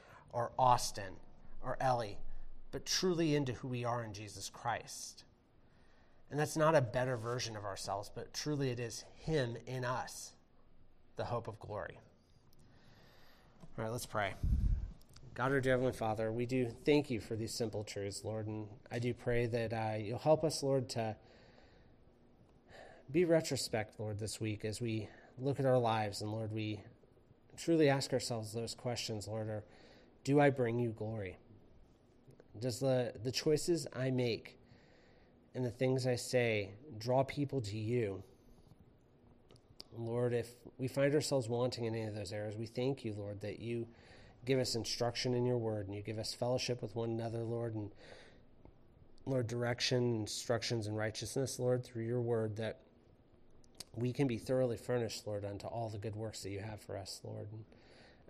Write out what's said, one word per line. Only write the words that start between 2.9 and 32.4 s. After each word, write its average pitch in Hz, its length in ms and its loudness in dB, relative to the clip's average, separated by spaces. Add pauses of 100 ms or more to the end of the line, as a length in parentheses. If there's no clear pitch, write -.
into 139 180 2
who 127 160 -6
we 120 160 -2
are 120 200 0
in 107 100 -8
Jesus 98 340 -10
Christ. - 760 -6 (1040)
And 143 80 -2
that's 147 180 0
not 156 180 8
a 147 60 8
better 127 360 0
version 117 400 -4
of 101 80 -8
ourselves, 98 500 -4
but - 180 -10
truly 139 380 0
it 120 100 -2
is 113 240 -6 (100)
him 131 420 0 (100)
in 127 180 -4
us, - 480 -4 (840)
the 113 80 -4
hope 110 240 -4
of 107 100 -10
glory. 98 400 -8 (1800)
All 113 80 -2
right, 113 80 -4
let's 123 140 -6
pray. 101 280 0 (1000)
God, 131 180 2
our 139 80 6
dear 131 140 6
Heavenly 127 180 4
Father, 110 400 0
we 120 140 0
do 123 240 2 (160)
thank 147 240 6
you 110 100 0
for 113 160 -6
these 110 160 -4
simple 107 320 -2
truths, 101 400 -6
Lord, 107 220 -4
and 107 200 -6 (240)
I 117 80 -4
do 120 140 2
pray 120 320 2
that, 113 300 0
uh, 110 240 0
you'll 110 200 -4
help 156 260 6
us, 151 180 0
Lord, 135 280 2
to 113 240 -2 (2000)
be 170 140 6
retrospect, 143 760 2
Lord, 107 180 -4
this 107 220 -6
week 107 240 -2
as 110 160 -4
we 110 300 -2 (280)
look 135 220 0
at 135 60 4
our 127 100 6
lives, 110 460 2
and 107 100 -2
Lord, 110 180 -4
we 107 300 -2 (800)
truly 160 320 6
ask 135 240 2
ourselves 110 400 -2
those 117 200 -4
questions, 113 540 -4
Lord, 107 200 -4
are, 107 160 -4 (600)
"Do 143 160 8
I 143 80 10
bring 123 300 2
you 117 140 2
glory? 107 440 -6 (1200)